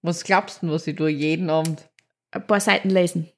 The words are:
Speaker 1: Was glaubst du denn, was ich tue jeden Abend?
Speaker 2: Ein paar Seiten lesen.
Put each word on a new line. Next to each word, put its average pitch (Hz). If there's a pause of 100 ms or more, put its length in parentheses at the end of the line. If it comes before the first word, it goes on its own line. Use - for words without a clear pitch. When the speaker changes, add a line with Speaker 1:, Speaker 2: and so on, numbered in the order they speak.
Speaker 1:
Was 170
glaubst 190
du 175
denn, 156
was 160
ich 151
tue 156
jeden 156
Abend? 160 (420)
Speaker 2:
Ein -
paar 202
Seiten 196
lesen. 175